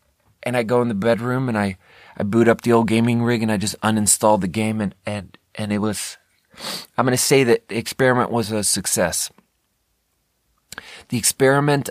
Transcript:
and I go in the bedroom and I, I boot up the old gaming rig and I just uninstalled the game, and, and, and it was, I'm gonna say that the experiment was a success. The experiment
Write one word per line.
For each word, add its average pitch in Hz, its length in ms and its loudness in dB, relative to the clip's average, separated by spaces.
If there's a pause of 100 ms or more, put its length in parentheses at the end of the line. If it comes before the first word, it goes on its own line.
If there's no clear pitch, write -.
(440)
and 123 120 -4
I 123 60 2
go 123 220 0
in 120 40 0
the 117 60 -2
bedroom 117 560 0
and 110 80 0
I, 98 200 -2 (380)
I - 60 -6
boot 113 260 4
up 113 140 2
the 117 120 2
old 113 140 4
gaming 117 360 0
rig 117 180 0
and 110 100 0
I 107 60 0
just 98 240 -6
uninstalled 107 600 2
the 98 60 -2
game, 110 320 -2
and, 101 140 -4 (100)
and, 104 320 -10 (200)
and 107 180 -6
it 104 60 -2
was, 104 380 -6 (800)
I'm 117 100 0
gonna 127 120 2
say 139 260 4
that 117 260 2
the 101 80 -6
experiment 123 520 0
was 110 220 -2
a 107 120 -2
success. - 680 -2 (1800)
The 123 80 -4
experiment 139 720 2